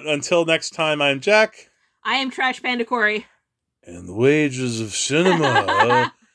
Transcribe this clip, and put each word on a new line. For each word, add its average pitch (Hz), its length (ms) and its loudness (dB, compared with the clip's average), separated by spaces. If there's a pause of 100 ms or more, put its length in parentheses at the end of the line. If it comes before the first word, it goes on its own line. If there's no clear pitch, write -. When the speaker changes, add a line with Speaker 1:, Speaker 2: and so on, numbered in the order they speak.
Speaker 1:
until 151 400 0
next 160 260 -2
time, 151 300 -2
I'm 139 180 0
Jack. 214 500 2 (340)
Speaker 2:
I 220 120 -2
am 262 160 -2
Trash 254 300 -4
Panda 240 240 -4
Corey. 214 420 -2 (560)
Speaker 1:
And 87 240 -18
the 87 60 -14
wages 127 640 0
of 107 160 -8
cinema 175 1200 2 (200)